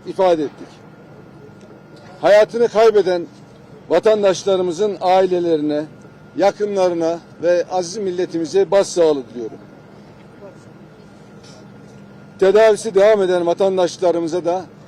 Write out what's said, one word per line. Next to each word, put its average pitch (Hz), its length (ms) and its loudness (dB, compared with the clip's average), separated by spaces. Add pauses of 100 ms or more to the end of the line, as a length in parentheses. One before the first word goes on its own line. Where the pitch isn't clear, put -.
ifade 175 360 0
ettik. - 240 -12 (1500)
Hayatını 214 460 4
kaybeden 190 600 2 (640)
vatandaşlarımızın 190 1120 0
ailelerine, 175 840 0 (520)
yakınlarına 180 840 -2 (240)
ve 170 280 0
aziz 185 260 -6
milletimize 175 720 -4
başsağlığı 170 520 0 (100)
diliyorum. 113 240 -14 (2750)
Tedavisi 208 560 2
devam 208 260 4
eden 180 240 -2
vatandaşlarımıza 170 1000 -2
da 170 200 -4 (220)